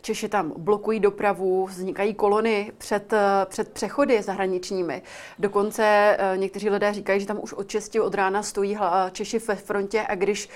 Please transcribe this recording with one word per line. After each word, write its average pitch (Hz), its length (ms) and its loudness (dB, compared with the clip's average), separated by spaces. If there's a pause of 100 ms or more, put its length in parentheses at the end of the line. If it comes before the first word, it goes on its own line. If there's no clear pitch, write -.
Češi 214 260 -6
tam 185 280 0
blokují 208 440 0
dopravu, 190 680 0
vznikají 190 480 -4
kolony 214 640 2
před, 202 340 -4
eh, 220 60 4 (280)
před - 260 -6
přechody 226 500 0
zahraničními. 185 800 -4 (360)
Dokonce, 208 800 4
eh, 190 180 0
někteří 196 340 -2
lidé 208 220 2
říkají, 202 280 0
že 202 60 -6
tam 208 160 -4
už - 100 -12
od 202 180 -8
šesti 220 300 -2
od 196 140 0
rána 196 280 0
stojí 202 340 -2
hla-, 185 340 2
Češi 208 280 -6
ve 214 160 -2
frontě, 202 480 -2
a - 120 -4
když 202 420 -2